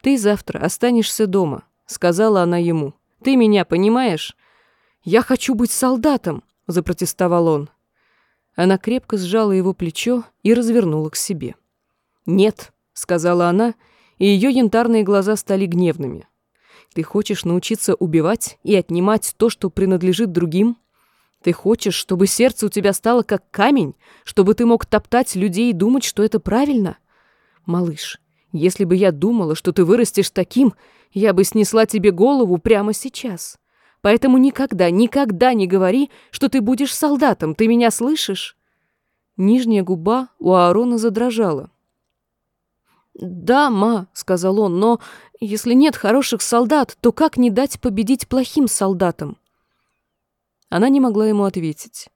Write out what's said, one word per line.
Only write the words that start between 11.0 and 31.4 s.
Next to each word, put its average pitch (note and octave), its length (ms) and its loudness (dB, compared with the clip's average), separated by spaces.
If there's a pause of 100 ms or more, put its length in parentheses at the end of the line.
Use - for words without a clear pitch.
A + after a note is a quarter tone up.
к - 60 -12
себе. D3 380 -8 (720)
«Нет», F#3+ 460 0 (200)
сказала F3 560 0
она, A3 260 0 (440)
и F#3+ 80 2
её G3+ 220 2
янтарные A#3 540 2
глаза G3+ 340 0
стали F#3+ 300 -2
гневными. E3 600 -4 (680)
«Ты D#3+ 100 -6
хочешь - 420 -4
научиться F3+ 500 -2
убивать E3 680 -2
и G#3 120 0
отнимать F#3 600 0
то, A3 140 2
что - 180 -6
принадлежит F#3 640 0
другим? F3 440 0 (680)
Ты F3 80 0
хочешь, G3 420 -2
чтобы F#3+ 320 -2
сердце A#3 400 0
у - 40 -2
тебя G3+ 240 0
стало A#3 280 0
как - 280 -4
камень, G#3 440 0 (300)
чтобы G3+ 300 2
ты A#3+ 100 0
мог A#3 220 2
топтать - 500 -2
людей G3+ 320 0
и A3 60 0
думать, A3+ 280 0
что - 200 -4
это G#3+ 180 0
правильно? A3+ 560 0 (680)
Малыш, E3+ 520 -4 (340)
если F3+ 320 0
бы F3+ 120 2
я F#3 160 2
думала, E3+ 420 -2
что E3+ 180 -4
ты F#3 120 4
вырастешь G3+ 460 2
таким, A3+ 420 0 (400)
я G3 220 2
бы F#3 100 4